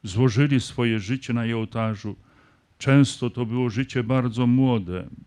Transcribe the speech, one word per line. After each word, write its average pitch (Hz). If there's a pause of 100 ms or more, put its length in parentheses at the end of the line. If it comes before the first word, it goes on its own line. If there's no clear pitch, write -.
złożyli 123
swoje 117
życie 120
na 117
jej 117
ołtarzu. 110 (640)
Często 135
to 123
było 123
życie 127
bardzo 123
młode 113 (160)